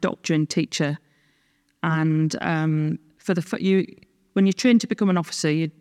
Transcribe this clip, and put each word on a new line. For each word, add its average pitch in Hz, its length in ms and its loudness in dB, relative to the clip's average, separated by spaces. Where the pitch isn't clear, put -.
doctrine 156 480 0
teacher. 156 500 -2
And, 160 560 0
um, 156 580 -2
for - 160 -4
the 175 60 -2
f-, - 220 -8
you, 190 240 2
when 196 140 4
you're 196 60 4
trained 240 280 4
to - 80 -8
become 214 200 0
an 185 80 2
officer, 170 320 -4
you, 156 220 0